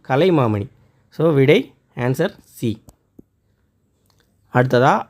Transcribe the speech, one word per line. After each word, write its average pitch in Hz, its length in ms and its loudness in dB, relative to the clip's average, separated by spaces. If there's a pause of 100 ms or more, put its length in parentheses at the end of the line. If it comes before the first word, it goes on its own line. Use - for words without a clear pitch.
கலைமாமணி. 131 600 0 (420)
So 160 220 -2
விடை 143 420 2 (220)
ஆன்சர் 131 380 -4 (100)
சி. - 400 -8 (1700)
அடுத்ததா, 127 560 2